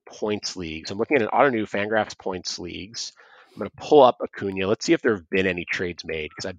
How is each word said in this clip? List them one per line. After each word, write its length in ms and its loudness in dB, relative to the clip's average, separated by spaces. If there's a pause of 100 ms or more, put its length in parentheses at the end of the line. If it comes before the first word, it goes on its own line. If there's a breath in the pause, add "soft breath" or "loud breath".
points 500 -6
leagues. 340 -10
I'm 80 -10
looking 180 2
at 60 4
an 100 -2
Ottoneu 360 2
Fangraphs 500 -2
points 400 -8
leagues. 540 -12 (400 soft breath)
I'm 60 -20
gonna 180 -8
pull 260 6
up 200 8
Acuna. 440 -4
Let's 180 0
see 80 2
if 100 0
there 120 4
have 160 -8
been 160 2
any 180 -2
trades 400 -6
made, 320 -6
'cause 100 -8
I 120 -10